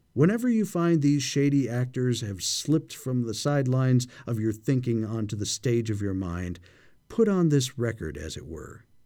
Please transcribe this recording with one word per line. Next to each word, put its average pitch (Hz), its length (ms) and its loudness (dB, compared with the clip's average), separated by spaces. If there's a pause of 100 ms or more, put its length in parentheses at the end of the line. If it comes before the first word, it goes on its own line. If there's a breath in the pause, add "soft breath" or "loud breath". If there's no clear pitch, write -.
(120)
Whenever 214 360 2
you 220 160 2
find 170 360 2
these 143 220 2
shady 139 460 2
actors 123 540 0
have 98 200 -6
slipped - 500 -2
from 127 300 -2
the 113 120 -4
sidelines 127 760 2 (180 loud breath)
of 113 140 -2
your 110 120 2
thinking 120 520 0
onto 107 320 -4
the 101 100 -4
stage 117 440 0
of 101 120 -2
your 101 100 0
mind, 90 460 -4 (500 soft breath)
put 226 200 2
on 180 220 4
this 135 280 0
record, 110 400 -4
as 78 180 -10
it - 80 -14
were." 78 400 -14 (220)